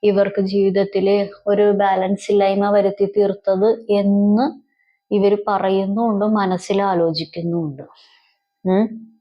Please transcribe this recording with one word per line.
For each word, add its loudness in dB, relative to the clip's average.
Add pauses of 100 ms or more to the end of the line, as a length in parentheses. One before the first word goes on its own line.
ഇവർക്ക് 2
ജീവിതത്തില് 0 (180)
ഒരു 2
ബാലൻസ് 0
ഇല്ലായ്മ 2
വരുത്തി 0 (120)
തീർത്തത് 0
എന്ന് 2 (540)
ഇവര് 2 (100)
പറയുന്നുമുണ്ട്, 0
മനസ്സിൽ 0
ആലോചിക്കുന്നുമുണ്ട്. -4 (840)
ഉം. 2 (340)